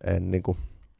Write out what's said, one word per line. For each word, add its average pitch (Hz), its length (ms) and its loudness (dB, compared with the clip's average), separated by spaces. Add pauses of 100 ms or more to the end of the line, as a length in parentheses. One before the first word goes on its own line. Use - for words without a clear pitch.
en, 90 280 2
niinku, 92 260 2 (420)